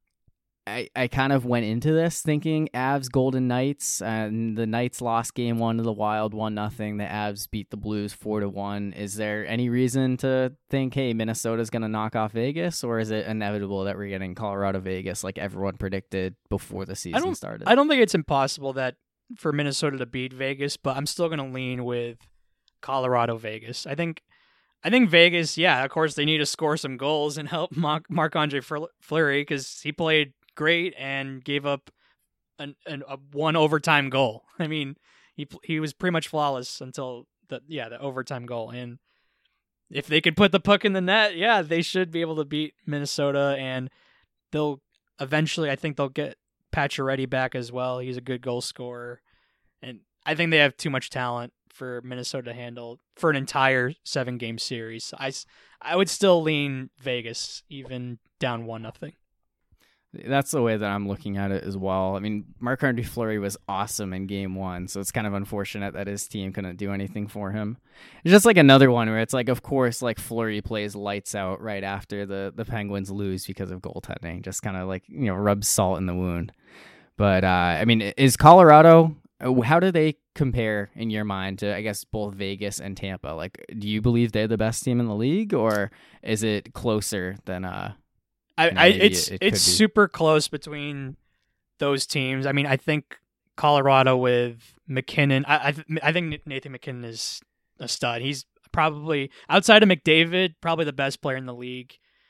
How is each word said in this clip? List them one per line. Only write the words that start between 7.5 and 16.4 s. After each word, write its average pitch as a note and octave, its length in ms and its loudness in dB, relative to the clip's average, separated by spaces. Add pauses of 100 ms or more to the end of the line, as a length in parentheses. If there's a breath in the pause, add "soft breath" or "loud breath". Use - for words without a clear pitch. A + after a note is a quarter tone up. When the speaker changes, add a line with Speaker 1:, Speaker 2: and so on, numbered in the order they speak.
Speaker 1:
the G#2+ 60 -10
Blues G#2 360 -4
four G#2+ 280 -4
to G2+ 80 -2
one. G2+ 440 -8
Is G2+ 220 -10
there G#2+ 320 -4
any A#2+ 220 -2
reason B2+ 480 0
to C3 360 -2 (160)
think, C3 240 -2
"Hey, C3 220 -2
Minnesota's A2+ 560 -4
gonna A2+ 180 -4
knock A2 260 -4
off A2 180 -2
Vegas," D3 500 -4
or A#2 160 -2
is A2 100 -4
it A2 160 -4
inevitable G2+ 600 -4
that G2 120 -4
we're G2+ 120 -10
getting F#2+ 260 -8
Colorado, G2 440 -2
Vegas, F#2 440 -6
like G2 160 -8
everyone G2 380 -6
predicted F#2+ 580 -6 (140)